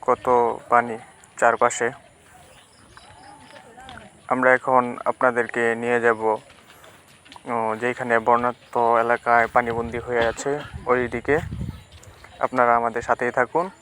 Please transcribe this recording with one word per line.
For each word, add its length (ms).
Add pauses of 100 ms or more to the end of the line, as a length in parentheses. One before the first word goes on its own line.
কত 560 (120)
পানি 300 (400)
চারপাশে। 520 (2500)
আমরা 260
এখন 500
আপনাদেরকে 720
নিয়ে 260
যাব, 240
ও, 140 (1400)
যেখানে 380
বন্যার্ত 600 (220)
এলাকায় 460
পানিবন্দী 520
হয়ে 280
আছে 320 (280)
ওই 220
দিকে। 300 (1000)
আপনারা 380
আমাদের 260
সাথেই 280
থাকুন 400 (120)